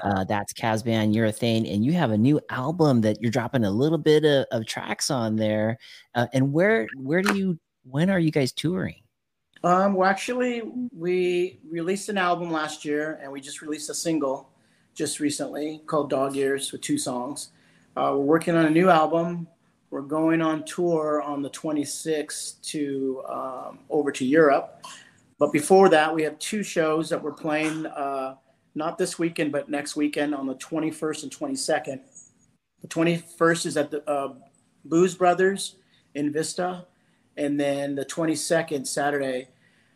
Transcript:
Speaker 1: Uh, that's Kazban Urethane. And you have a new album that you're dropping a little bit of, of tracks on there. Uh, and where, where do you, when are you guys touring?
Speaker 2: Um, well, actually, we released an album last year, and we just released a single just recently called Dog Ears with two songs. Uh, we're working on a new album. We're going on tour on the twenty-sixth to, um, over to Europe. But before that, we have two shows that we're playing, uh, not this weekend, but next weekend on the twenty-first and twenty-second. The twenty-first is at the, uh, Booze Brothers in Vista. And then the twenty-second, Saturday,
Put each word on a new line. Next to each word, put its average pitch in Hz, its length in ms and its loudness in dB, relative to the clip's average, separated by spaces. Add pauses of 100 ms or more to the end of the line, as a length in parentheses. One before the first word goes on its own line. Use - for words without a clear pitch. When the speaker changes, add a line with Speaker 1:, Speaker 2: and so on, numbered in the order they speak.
Speaker 1:
Uh, 98 180 0
that's 104 300 -4
Kazban 110 600 0
Urethane. 113 600 0
And 104 100 0
you 135 80 2
have 160 200 0
a 107 60 2
new 139 220 4 (100)
album 135 520 2
that 107 200 0
you're 117 80 0
dropping 113 360 0
a 95 40 2
little 143 280 2
bit 151 260 4
of, 143 300 4
of 113 120 -2
tracks - 460 -6
on 113 240 0
there. 107 420 0 (380)
Uh, 120 160 0
and 135 220 2
where, 214 420 2
where 139 260 0
do 202 160 2
you, 190 220 0 (240)
when 143 260 0
are 190 100 2
you 156 120 2
guys 139 220 0
touring? 170 480 -4 (640)
Speaker 2:
Um, 190 280 4
well, 185 160 4
actually, 247 520 -2 (340)
we 180 640 0 (100)
released 170 380 -4
an 208 100 -2
album 175 360 0
last 151 320 -6
year, 151 360 -4
and 139 120 -14
we 139 80 -12
just 143 200 -16
released 151 280 -10
a 143 40 -8
single 139 560 -2 (440)
just - 260 -4
recently 147 680 -4
called 143 220 0
Dog 135 280 0
Ears 139 340 -2
with 135 80 -10
two 147 180 -2
songs. 135 520 -6 (480)
Uh, 139 180 0
we're 139 80 2
working 165 320 4
on 165 100 6
a 151 40 4
new 175 200 6
album. 165 560 4 (440)
We're 139 120 -8
going 160 400 2
on 156 240 0
tour 156 560 0
on 143 200 -4
the 135 80 -6
twenty-sixth 151 1120 -6
to, 135 640 -4
um, 131 520 -10 (100)
over 139 220 0
to 135 140 -4
Europe. 151 600 4 (540)
But 147 140 2
before 190 360 8
that, 160 240 6
we 160 100 0
have 147 160 -4
two 214 240 -4
shows 160 460 0
that 165 140 -2
we're 147 80 -6
playing, 156 540 -2
uh, 135 500 -6 (400)
not 160 220 -4
this 180 200 -4
weekend, 165 340 -2
but 139 180 -4
next 143 260 -6
weekend 147 400 -2
on 135 120 -6
the 131 80 -6
twenty-first 156 680 -6
and 139 80 -12
twenty-second. 139 720 -4 (800)
The - 60 -18
twenty-first 170 800 0
is 147 120 -2
at 147 140 -2
the, 147 180 -6
uh, 139 240 -2 (520)
Booze 170 300 2
Brothers 185 600 2 (400)
in 147 180 -2
Vista. 175 520 -4 (520)
And 143 220 -2
then 143 360 -2
the 139 80 -4
twenty-second, 160 840 -2
Saturday, 139 600 -2 (480)